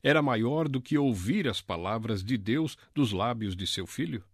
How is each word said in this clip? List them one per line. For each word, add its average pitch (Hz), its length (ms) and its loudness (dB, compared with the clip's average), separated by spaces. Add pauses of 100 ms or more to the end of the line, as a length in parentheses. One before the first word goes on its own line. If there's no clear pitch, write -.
era 151 200 4
maior 139 480 2
do 131 120 0
que 151 160 0
ouvir 135 480 2
as 107 140 -2
palavras 101 640 -4
de 117 140 -2
Deus 123 400 -2 (180)
dos 131 160 2
lábios 107 460 0
de 92 100 -4
seu 92 180 -4
filho? 135 380 -6 (100)